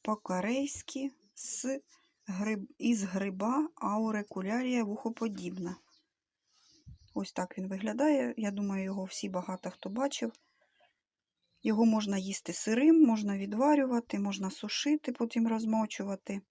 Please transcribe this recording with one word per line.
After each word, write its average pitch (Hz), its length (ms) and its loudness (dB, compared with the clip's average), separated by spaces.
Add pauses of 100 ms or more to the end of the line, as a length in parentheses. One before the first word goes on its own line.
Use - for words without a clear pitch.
по-корейськи 247 1080 -2 (240)
з - 440 -6 (480)
гриб-, 208 400 -4 (100)
із 226 260 2
гриба 196 720 -2
аурикулярія 220 1080 -2
вухоподібна. 190 920 -4 (1400)
Ось 196 180 -4
так - 260 -6
він 185 100 -6
виглядає. 233 720 0
Я 208 140 -2
думаю, 196 320 -2
його 190 200 -4
всі 190 260 -8
багато 185 400 -6
хто - 200 -12
бачив. 240 420 -2 (1300)
Його 220 220 4
можна 214 320 2
їсти 190 360 -6
сирим, 302 500 6
можна 214 340 4
відварювати, 233 840 2
можна 196 320 -2
сушити, 285 600 0
потім 233 360 0
розмочувати. 214 1040 -2